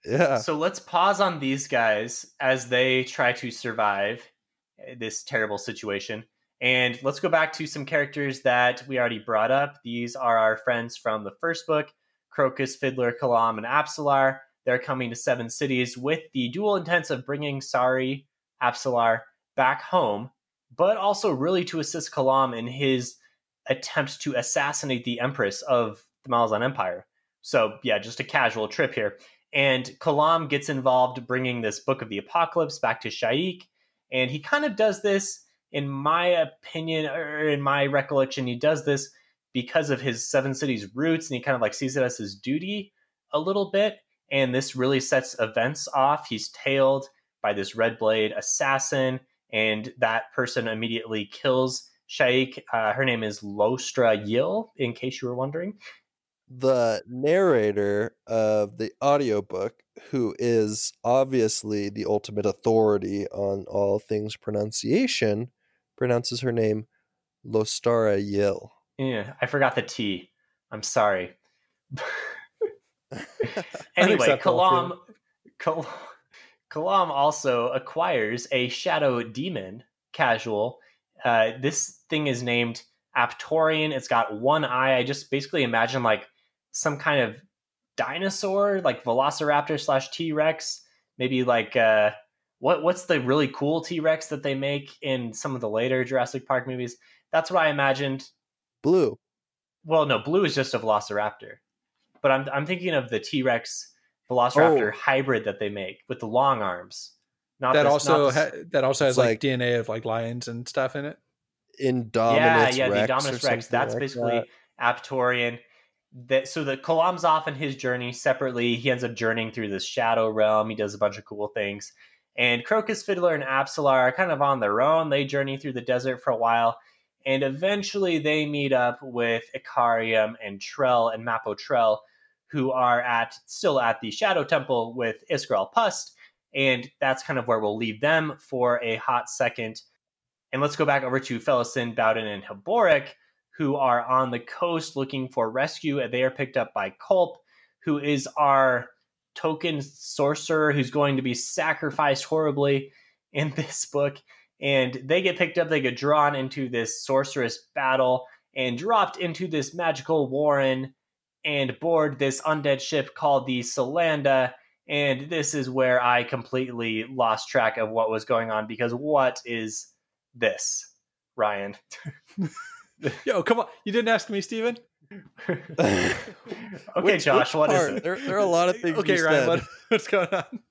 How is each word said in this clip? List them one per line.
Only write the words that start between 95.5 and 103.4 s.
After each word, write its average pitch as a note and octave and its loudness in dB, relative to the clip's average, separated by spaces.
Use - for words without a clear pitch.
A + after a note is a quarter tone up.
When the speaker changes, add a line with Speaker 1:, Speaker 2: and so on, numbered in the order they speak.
Speaker 2:
of B2 -8
the A2+ -4
later B2+ 0
Jurassic B2+ -2
Park B2+ -2
movies? B2 -8
That's D#3+ 0
what F3+ 2
I D#3 4
imagined. C#3 0
Speaker 1:
Blue. D3+ 4
Speaker 2:
Well, D#3 4
no, B2 2
Blue E3 2
is C3+ 0
just C3+ 0
a B2 -2
Velociraptor. G#2 -2
But C#3 4
I'm, C3+ 2
I'm C#3 -2
thinking F3 -4
of B2 0
the A2+ 0
T-Rex B2+ -2